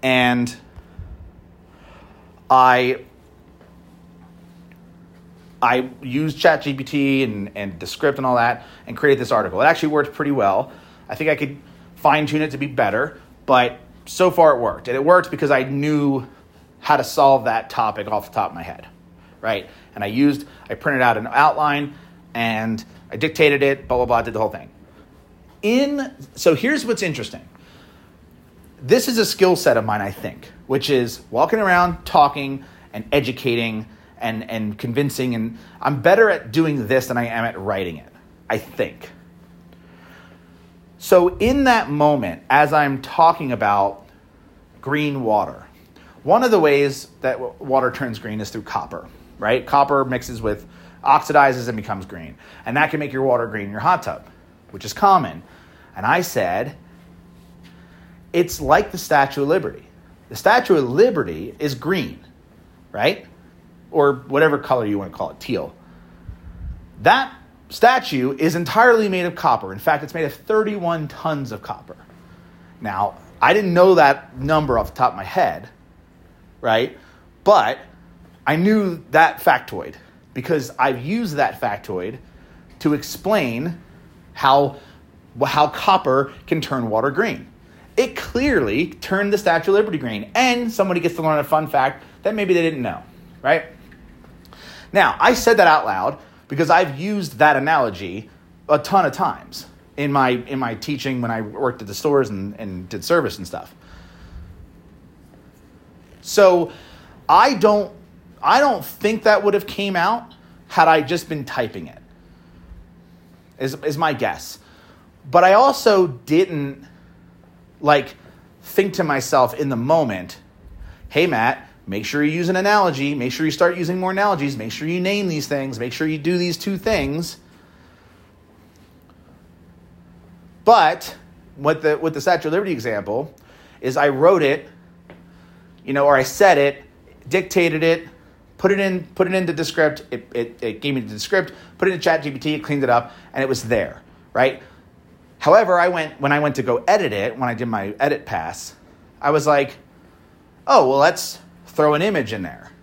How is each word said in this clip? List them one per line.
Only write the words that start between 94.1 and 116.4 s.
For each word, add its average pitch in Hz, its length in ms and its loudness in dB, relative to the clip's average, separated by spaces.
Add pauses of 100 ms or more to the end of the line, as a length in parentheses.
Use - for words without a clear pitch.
Now, 170 260 2
I 233 160 4
said 233 220 4
that 190 100 6
out 156 200 6
loud 101 320 -2 (280)
because 143 220 -2
I've 165 320 2
used 180 380 -6
that 151 180 6
analogy 110 720 -2 (400)
a 147 100 4
ton 180 280 0
of 135 60 -2
times - 540 -6 (300)
in 143 160 -4
my, 135 160 2
in 127 300 -4
my 120 160 -4
teaching 131 480 -6
when 117 80 -4
I 113 100 -4
worked 117 400 -6
at 104 80 -14
the 101 60 -12
stores 139 340 0
and, 101 320 -8
and 92 280 -10
did 98 140 -10
service - 360 0
and 87 80 -12
stuff. - 280 -14 (2500)
So 185 520 4 (560)
I 226 260 6
don't, 208 380 0 (500)
I 214 180 4
don't 254 240 0
think 220 380 -4
that 208 200 4
would 202 120 2
have 202 120 -2
came 196 300 -6
out 208 380 -2 (340)
had 165 180 4
I 160 140 6
just 156 280 -6
been 151 160 -8
typing 107 420 -8
it, - 120 -20 (1600)
is, 131 160 -6 (100)
is 147 120 -2
my 160 160 0
guess. 110 460 -6 (720)
But 175 140 6
I 190 100 8
also 214 540 4
didn't, 143 760 -2 (960)